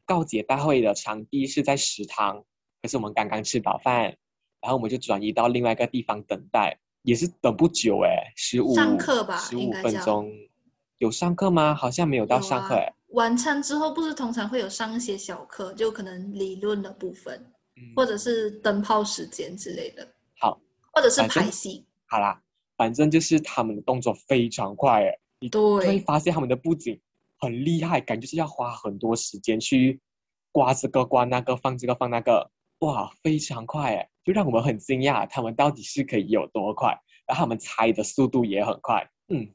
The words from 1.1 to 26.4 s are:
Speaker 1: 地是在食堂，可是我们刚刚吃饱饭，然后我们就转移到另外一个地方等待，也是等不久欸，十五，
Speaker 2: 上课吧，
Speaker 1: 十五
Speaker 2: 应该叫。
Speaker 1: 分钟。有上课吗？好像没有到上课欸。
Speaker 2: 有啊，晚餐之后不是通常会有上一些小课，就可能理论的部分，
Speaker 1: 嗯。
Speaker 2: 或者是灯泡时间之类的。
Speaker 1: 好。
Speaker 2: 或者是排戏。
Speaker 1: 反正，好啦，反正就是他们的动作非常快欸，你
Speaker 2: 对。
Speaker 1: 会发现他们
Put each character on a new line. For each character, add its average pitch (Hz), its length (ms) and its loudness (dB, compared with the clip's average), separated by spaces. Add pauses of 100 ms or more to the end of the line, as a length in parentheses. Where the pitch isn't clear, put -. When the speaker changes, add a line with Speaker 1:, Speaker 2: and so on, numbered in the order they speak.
Speaker 1:
地 139 180 -2
是 135 160 -2
在 139 160 2
食 - 280 -4
堂， 104 380 -2 (380)
可 120 80 -8
是 143 80 -2
我 120 40 0
们 104 120 -6
刚 107 140 0
刚 107 160 -4
吃 120 160 -2
饱 98 180 0
饭， 120 380 0 (440)
然 110 100 -8
后 131 60 0
我 127 60 -2
们 110 80 -4
就 123 80 -2
转 104 240 -2
移 107 100 -2
到 117 160 2
另 123 160 0
外 117 80 2
一 110 40 -2
个 120 120 0
地 120 160 -4
方 107 200 -4
等 - 280 -8
待， 104 260 2 (260)
也 120 120 4
是 139 120 0 (140)
等 120 140 2
不 160 120 6
久 107 320 0
欸， 90 360 2
十 - 260 0
五， 262 140 2
Speaker 2:
上 - 220 4
课 240 260 0
吧， 185 140 -4
Speaker 1:
十 - 180 -6
五 120 40 -4
Speaker 2:
应 - 120 -2
该 - 120 -6
叫。 117 60 0
Speaker 1:
分 107 120 -2
钟。 104 300 0 (680)
有 113 120 2
上 175 260 0
课 190 140 0
吗？ 156 240 6
好 135 160 -2
像 165 180 0
没 139 100 2
有 110 80 0
到 127 160 2
上 127 260 -2
课 139 80 0
欸。 101 60 4
Speaker 2:
有 - 60 -4
啊， - 60 -8 (200)
晚 233 240 2
餐 285 240 0
之 285 140 -4
后 311 180 0
不 330 100 -4
是 311 100 -4
通 240 200 -6
常 214 160 -4
会 247 100 -2
有 202 80 -4
上 220 280 -8
一 233 40 -4
些 214 180 -4
小 180 280 -12
课， 190 280 -12
就 220 180 -2
可 220 120 -10
能 185 300 -10
理 190 240 -6
论 208 240 -2
的 190 100 -12
部 185 220 -10
分， - 220 -14 (400)
Speaker 1:
嗯。 120 200 -20
Speaker 2:
或 262 100 4
者 220 100 -2
是 220 360 -2
灯 202 300 0
泡 214 220 2
时 185 220 -6
间 - 320 -10
之 - 140 -10
类 170 200 -10
的。 - 160 -18 (320)
Speaker 1:
好。 - 200 0 (320)
Speaker 2:
或 311 100 2
者 - 80 6
是 - 140 4
排 208 260 2
戏。 - 360 -10 (220)
Speaker 1:
反 113 120 -2
正， - 0 -
好 - 0 -
啦， 101 220 -2 (360)
反 113 160 0
正 151 160 4
就 160 100 6
是 165 200 2
他 135 240 -2
们 110 120 -4
的 104 60 -8
动 131 180 0
作 120 140 0 (140)
非 120 200 4
常 101 280 -6
快 117 280 4
欸， 95 160 0 (200)
你 127 100 -8
Speaker 2:
对。 202 380 4
Speaker 1:
会 196 120 2
发 156 200 2
现 165 120 2
他 165 80 -2
们 135 80 0